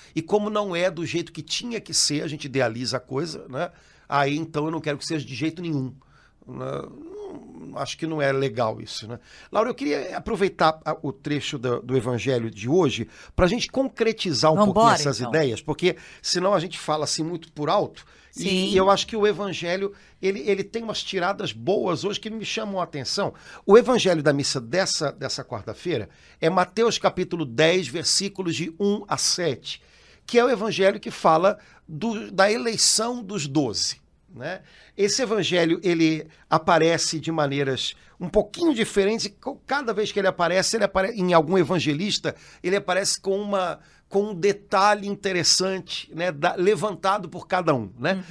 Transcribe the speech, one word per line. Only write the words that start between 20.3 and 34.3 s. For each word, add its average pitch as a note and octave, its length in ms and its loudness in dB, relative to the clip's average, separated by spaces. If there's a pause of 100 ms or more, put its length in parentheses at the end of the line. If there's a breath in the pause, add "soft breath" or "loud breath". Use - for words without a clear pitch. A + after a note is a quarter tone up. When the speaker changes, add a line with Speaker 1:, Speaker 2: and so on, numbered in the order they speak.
Speaker 1:
ele G3 220 0
tem A#3 200 -8
umas G#3+ 180 -6
tiradas F#3+ 500 -4
boas E3+ 520 0
hoje G#3 160 -2
que A3 100 -10
me A3 160 -10
chamam G3+ 340 -4
a F3 40 0
atenção. D#3 500 -4 (320 loud breath)
O G3+ 120 12
Evangelho F#3+ 440 4
da D3 120 6
missa C#3 260 -2
dessa, C#3+ 520 -2
dessa C#3 320 -8
quarta-feira A2+ 640 -6 (300 soft breath)
é E3 100 4
Mateus G#3+ 480 2
capítulo F3+ 480 -2
dez, D#3 420 2
versículos E3+ 680 -2
de D#3 240 -6
um G3+ 280 0
a C#3+ 100 -2
sete, - 640 -2 (460 soft breath)
que A#3+ 100 2
é A#3 60 8
o C4+ 60 4
Evangelho G3 500 2
que A3+ 120 -12
fala F3+ 460 4 (300 soft breath)
do, G3+ 420 -6
da G3 220 4
eleição A#3 720 0
dos F3+ 240 -6
doze, C3+ 540 -2 (320)